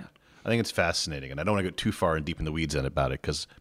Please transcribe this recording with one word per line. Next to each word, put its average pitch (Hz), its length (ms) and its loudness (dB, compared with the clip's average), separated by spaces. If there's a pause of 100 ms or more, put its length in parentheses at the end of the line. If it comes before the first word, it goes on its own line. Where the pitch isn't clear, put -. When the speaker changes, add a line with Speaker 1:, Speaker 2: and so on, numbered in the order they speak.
Speaker 1:
Yeah. - 40 -14 (380)
Speaker 2:
I - 60 -2
think 117 100 4
it's 110 100 0
fascinating, 78 600 0
and 69 80 -6
I 78 40 -2
don't 104 120 2
wanna 98 80 2
go 90 80 -2
too - 200 0
far 85 240 2
and 78 80 0
deep 80 140 -4
in 78 80 -4
the 78 60 -2
weeds 78 240 -2
in 69 100 2
it - 20 0
about 67 240 0
it 71 120 -4
'cause - 240 -4 (140)